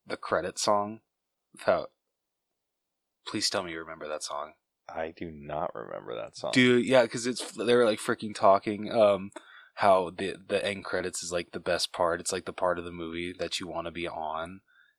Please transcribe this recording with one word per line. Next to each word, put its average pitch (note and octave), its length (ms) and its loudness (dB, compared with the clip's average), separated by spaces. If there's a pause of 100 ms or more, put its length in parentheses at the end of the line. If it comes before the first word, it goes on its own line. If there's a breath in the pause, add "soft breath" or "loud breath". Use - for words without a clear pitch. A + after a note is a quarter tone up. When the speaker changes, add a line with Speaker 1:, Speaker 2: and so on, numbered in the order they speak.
Speaker 1:
the - 100 -4
credit F2+ 440 -2
song? G#2+ 400 0 (520)
Without, - 380 0 (1400)
please - 240 -2
tell G2 140 -2
me E2+ 80 -8
you E2 80 -8
remember D#2+ 260 -12
that D2+ 160 -6
song. D2 300 -8 (360)
Speaker 2:
I E2 280 -6
do E2+ 160 -10
not D2+ 420 -6
remember G1+ 400 -10
that A1 220 -10
song. - 160 -4
Speaker 1:
Dude, B2 340 6
yeah, B2 220 6
'cause A#2+ 180 -6
it's, B2 240 -6
they A2 240 2
were, B2 120 6
like, G#2+ 120 2
freaking A2 380 -4
talking, G2+ 560 4
um, G2+ 400 6 (480 loud breath)
how F#2+ 280 6
the, F#2 260 -6 (140)
the G2 160 0
end G2 220 -4
credits F2+ 360 -4
is, E2+ 80 -10
like, F2 220 -4
the F#2 80 -8
best E2+ 320 0
part. F2 260 2
It's, F2 140 -4
like, F#2 140 -4
the F#2 80 -6
part F2+ 240 0
of E2+ 80 -8
the F2 40 -8
movie F2 480 -6
that E2+ 220 -4
you F#2 80 -8
wanna E2 220 -6
be E2+ 180 -6
on. D#2+ 540 -8 (360)